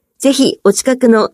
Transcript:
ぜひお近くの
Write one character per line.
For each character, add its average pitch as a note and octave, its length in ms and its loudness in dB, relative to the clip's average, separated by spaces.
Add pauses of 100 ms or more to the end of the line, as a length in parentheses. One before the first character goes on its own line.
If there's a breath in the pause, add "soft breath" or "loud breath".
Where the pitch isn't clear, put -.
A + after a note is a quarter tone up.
(160)
ぜ C4+ 160 0
ひ C4 300 -2
お G3+ 100 2
近 C4 240 -4
く A3+ 120 2
の A3 240 2